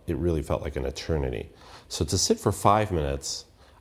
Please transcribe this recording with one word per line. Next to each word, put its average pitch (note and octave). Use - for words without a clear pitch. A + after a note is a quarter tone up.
it E2+
really E2
felt D#2
like D2
an C2
eternity. C2+
So -
to G2
sit A3+
for G#2+
five G#2
minutes, C#2+